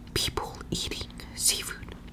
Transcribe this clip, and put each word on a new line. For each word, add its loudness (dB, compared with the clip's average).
people 2
eating 0
seafood. 2